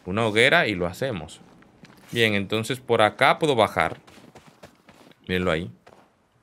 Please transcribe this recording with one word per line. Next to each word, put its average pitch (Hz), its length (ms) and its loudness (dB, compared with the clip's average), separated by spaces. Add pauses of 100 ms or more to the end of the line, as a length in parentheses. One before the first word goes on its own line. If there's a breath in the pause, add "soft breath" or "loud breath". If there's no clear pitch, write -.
Una 107 200 -2
hoguera 131 400 2
y 107 80 -2
lo 87 120 -4
hacemos. 92 560 -10 (680)
Bien, 113 240 2
entonces 110 460 -4
por 113 220 2
acá 135 360 2
puedo 147 160 0
bajar. 92 440 0 (1300)
Mírenlo 92 220 -2
ahí. 87 200 -4 (720)